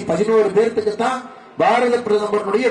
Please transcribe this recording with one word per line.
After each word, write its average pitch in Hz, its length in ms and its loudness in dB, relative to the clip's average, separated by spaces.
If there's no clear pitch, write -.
பதினோரு 208 440 2
பேர்த்துக்கு 214 460 0
தான் 254 240 -2
பாரத 240 400 2
பிரதமருடைய 208 720 -2